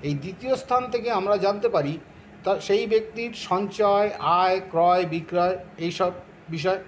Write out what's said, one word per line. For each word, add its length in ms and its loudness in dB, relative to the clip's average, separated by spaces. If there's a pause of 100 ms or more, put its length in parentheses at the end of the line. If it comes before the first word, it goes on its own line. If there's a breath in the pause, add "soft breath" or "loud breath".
এই 160 -2
দ্বিতীয় 380 -4
স্থান 220 2 (100)
থেকে 160 -2 (100)
আমরা 180 2
জানতে 320 0
পারি 240 0 (500 loud breath)
তা 80 0 (160)
সেই 240 2
ব্যক্তির 400 -2 (160)
সঞ্চয়, 600 2 (320)
আয়, 180 4 (140)
ক্রয়, 320 4 (100)
বিক্রয়, 420 0 (220)
এই 140 -4
সব 200 -2 (420)
বিষয়। 340 -2